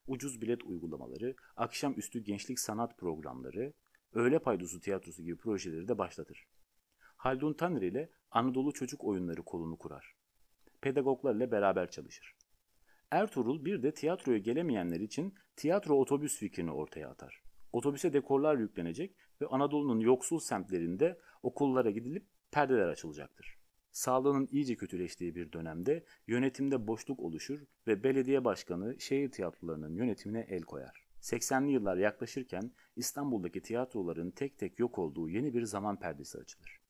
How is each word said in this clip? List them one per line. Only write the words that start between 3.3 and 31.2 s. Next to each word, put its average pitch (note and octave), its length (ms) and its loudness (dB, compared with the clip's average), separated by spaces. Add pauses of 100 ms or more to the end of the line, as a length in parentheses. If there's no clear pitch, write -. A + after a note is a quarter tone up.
öğle B2+ 260 4
paydosu F#2 400 -2
tiyatrosu F2+ 440 -6
gibi E2 140 -6
projeleri F#2 500 -2
de A#2 100 0
başlatır. - 500 -6 (520)
Haldun C3+ 540 -2
Taner D#3+ 280 0
ile G#2+ 280 -2 (220)
Anadolu C3 420 2
Çocuk C3+ 300 -8
Oyunları F2+ 400 -2
kolunu E2 340 -6
kurar. - 380 -16 (680)
Pedagoglar C3+ 540 2
ile A#2 160 2
beraber F#2+ 400 4
çalışır. - 440 -16 (760)
Ertuğrul C#3 540 0
bir E3+ 180 -2
de D3+ 100 2
tiyatroya C#3+ 440 2
gelemeyenler G#2 640 0
için D3 340 -4 (220)
tiyatro D#3+ 400 2
otobüs C#3+ 420 2
fikrini F2 340 -4
ortaya D2 380 -6
atar. - 340 -16 (280)
Otobüse C#3+ 420 2
dekorlar C#3 440 6
yüklenecek G#2 580 -4 (260)
ve D3+ 60 -2
Anadolu'nun C#3+ 520 2
yoksul A#2 400 6
semtlerinde F#2+ 800 0 (240)
okullara B2+ 480 4
gidilip A#2+ 360 -6 (240)
perdeler C3 360 4
açılacaktır. D2+ 680 -8 (340)
Sağlığının C3+ 600 4
iyice C3+ 240 0
kötüleştiği F2 600 -6
bir E2+ 160 -6
dönemde E2+ 540 -2 (220)
yönetimde C3 600 2
boşluk A#2 320 -4
oluşur E2 400 -6 (280)
ve G2+ 160 2
belediye C3 420 4
başkanı F#2+ 540 0
şehir C#3 320 0
tiyatrolarının D#2+ 640 -6
yönetimine A2 540 -2
el F2+ 120 -2
koyar. - 460 -12 (140)